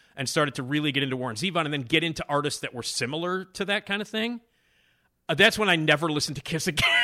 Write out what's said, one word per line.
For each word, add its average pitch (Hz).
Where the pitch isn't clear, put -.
and 131
started 147
to 135
really 147
get 139
into 131
Warren 123
Zevon, 165
and 147
then 143
get 156
into 165
artists 143
that 143
were 120
similar 170
to 190
that 202
kind 202
of 196
thing, 233
uh, 160
that's 202
when 208
I 175
never 156
listened 147
to 135
Kiss 160
again. 160
<laughs> 330